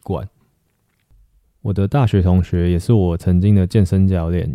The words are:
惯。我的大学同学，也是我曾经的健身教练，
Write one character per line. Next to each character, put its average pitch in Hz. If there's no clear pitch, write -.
惯。 90
我 107
的 98
大 139
学 101
同 90
学， 87
也 87
是 87
我 90
曾 90
经 104
的 92
健 101
身 95
教 87
练， 85